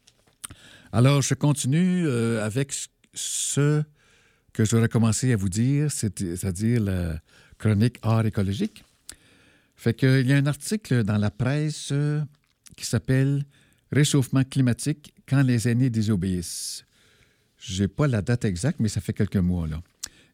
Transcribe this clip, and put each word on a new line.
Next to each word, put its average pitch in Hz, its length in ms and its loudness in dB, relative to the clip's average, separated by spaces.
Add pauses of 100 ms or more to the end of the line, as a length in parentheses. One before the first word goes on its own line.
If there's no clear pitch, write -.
(920)
Alors, 131 320 4
je - 120 -2
continue, 165 760 0
euh, 117 360 0
avec 131 280 -4
ce, - 160 -10 (240)
ce - 720 -2 (720)
que 113 100 2
j'aurais 113 240 2
commencé 117 440 2
à 113 40 2
vous 95 140 -2
dire, 139 420 0
c'est, - 260 -4
c'est-à-dire 98 640 -2
la 90 400 -2 (380)
chronique 107 440 2
art 113 220 2
écologique. 107 580 -4 (920)
Fait - 160 -2
que, 131 300 2
il 123 60 0
y 135 40 4
a 143 40 4
un 139 100 2
article 143 580 -2
dans 104 140 0
la 107 120 0
presse, 147 640 -4
euh, 147 320 -2 (500)
qui - 120 -14
s'appelle « 135 580 0 (480)
Réchauffement 135 520 2
climatique, 131 680 -2 (160)
quand 135 140 2
les 123 260 2
aînés 123 220 2
désobéissent ». 98 960 -2 (720)
J'ai 98 280 -2
pas 147 220 0
la 113 140 0
date 120 240 -2
exacte, 104 340 -2
mais 110 80 2
ça - 140 -4
fait - 100 -6
quelques - 240 -2
mois, 90 320 0
là. 78 140 -6 (520)